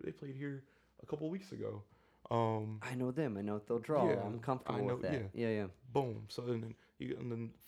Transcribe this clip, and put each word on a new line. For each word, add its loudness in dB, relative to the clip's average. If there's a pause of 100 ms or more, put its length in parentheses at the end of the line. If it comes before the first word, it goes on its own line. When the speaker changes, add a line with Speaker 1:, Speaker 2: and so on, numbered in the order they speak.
Speaker 1:
they -4
played -10
here -6 (380)
a -16
couple -2
weeks -6
ago." -6 (460)
Um, 4
Speaker 2:
I -4
know 2
them. 0
I 0
know 2
what -4
they'll 2
draw. 4
Speaker 1:
yeah, 4
Speaker 2:
I'm -2
comfortable 0
Speaker 1:
I 2
know, 2
Speaker 2:
with -2
that. 2
Speaker 1:
yeah. 0
Speaker 2:
Yeah, -
yeah. 2 (260)
Speaker 1:
Boom. 2
So, -6
and 2
then -8 (240)
you, -2
and -4
then -4 (160)